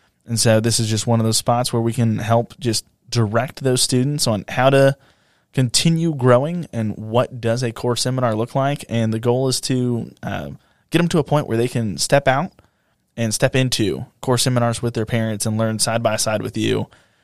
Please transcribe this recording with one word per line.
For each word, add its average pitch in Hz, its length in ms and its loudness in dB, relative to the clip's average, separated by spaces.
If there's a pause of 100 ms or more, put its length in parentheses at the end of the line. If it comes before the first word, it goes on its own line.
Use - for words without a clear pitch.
(280)
And 117 120 -2
so 110 200 4
this 113 200 0
is 110 80 0
just 107 200 -2
one 117 120 2
of 113 60 2
those 107 120 0
spots 123 360 0
where 117 80 2
we 117 120 0
can 113 260 0
help 113 400 0
just - 260 -2 (240)
direct 117 540 -2
those 127 180 2
students 135 460 0
on 104 220 -2
how 131 200 4
to 139 260 6 (560)
continue 165 640 0
growing 135 580 2
and 110 240 -4
what 113 460 -2
does 117 220 -2
a 113 80 -2
core 123 240 -2
seminar 123 400 -2
look 117 180 -4
like. 139 340 -2
And 113 240 0
the 110 80 -2
goal 123 280 0
is 127 140 0
to, 123 500 -2 (100)
uh, 80 300 -8 (400)
get 165 80 2
them 170 100 2
to 180 80 0
a 147 60 2
point 147 240 0
where 113 100 -2
they 120 100 2
can 107 300 -4
step 139 300 2
out 139 240 0 (680)
and 113 160 -2
step 135 220 0
into 120 500 0 (160)
core 123 160 2
seminars 120 460 0
with 120 100 -2
their 113 140 -2
parents 113 400 -2
and 110 100 -2
learn 110 220 -2
side 117 240 0
by 107 140 2
side 107 260 -2
with 107 120 -8
you. 110 320 -2 (360)